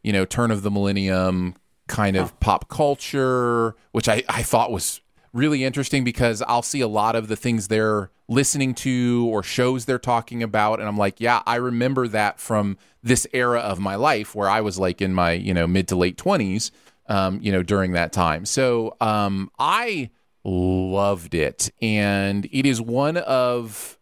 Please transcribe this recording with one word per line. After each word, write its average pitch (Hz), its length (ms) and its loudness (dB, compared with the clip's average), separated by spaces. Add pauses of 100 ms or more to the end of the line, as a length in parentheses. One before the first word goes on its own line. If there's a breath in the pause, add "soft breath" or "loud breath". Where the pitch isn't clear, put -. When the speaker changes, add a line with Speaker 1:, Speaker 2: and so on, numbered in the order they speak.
Speaker 1:
you 107 100 0
know, 95 120 4
turn 120 260 0
of 104 120 0
the 104 80 0
millennium 95 840 2 (320)
kind 101 280 0
of 92 140 0
Speaker 2:
Huh. - 100 -18
Speaker 1:
pop - 300 0
culture, 127 1040 0 (160 soft breath)
which 113 160 0
I, 113 220 2
I 117 140 -2
thought 117 280 2
was - 300 -6 (320 soft breath)
really 139 300 2
interesting 131 400 0
because 117 400 0
I'll 120 200 2
see - 180 -4
a 120 60 2
lot 107 280 2
of 110 120 -2
the 107 80 -2
things 113 320 -2
they're 107 420 0 (180)
listening 131 480 2
to 120 560 2
or 104 120 0
shows 127 420 0
they're 131 140 0
talking 120 440 -2
about. 107 360 0
And 107 80 -6
I'm 104 100 -4
like, 101 220 0
"Yeah, 117 280 2
I 120 80 2
remember 123 520 0
that 104 320 0
from 101 380 -2 (260 soft breath)
this 120 300 2
era 123 260 2
of 98 200 -4
my 98 160 -2
life 113 400 0
where 104 140 0
I 107 120 2
was, 101 180 -2
like, 92 220 0
in 95 120 0
my, 87 200 2
you 92 200 -2
know, 85 140 2
mid 92 220 2
to 95 60 0
late 90 220 2
twenties, 110 540 -2 (360 soft breath)
um, 95 340 0
you 107 100 -2
know, 92 120 2
during 95 300 0
that 85 180 0
time." 85 340 0
So, 120 560 0
um, 104 580 0
I 180 500 -2 (340)
loved 92 920 0
it. 76 360 -2 (100)
And 101 720 0
it 135 140 0
is 123 160 2
one 135 360 -2
of 123 840 -2